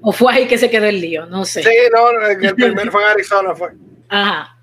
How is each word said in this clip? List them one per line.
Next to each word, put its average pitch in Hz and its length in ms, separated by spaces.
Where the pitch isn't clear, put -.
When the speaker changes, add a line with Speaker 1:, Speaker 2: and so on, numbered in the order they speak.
Speaker 1:
o 214 120
fue 247 200
ahí 254 140
que 247 100
se 240 120
quedó 220 160
el 202 160
lío, 165 240
no 185 180
sé. 170 200
Speaker 2:
Sí, 220 60
no, 233 340
el, 190 180
el 196 100
Speaker 1:
<laughs> - 0
Speaker 2:
primero 220 360
fue 208 120
en 208 60
Arizona, 196 460
fue. 165 160
Speaker 1:
Ajá, 202 560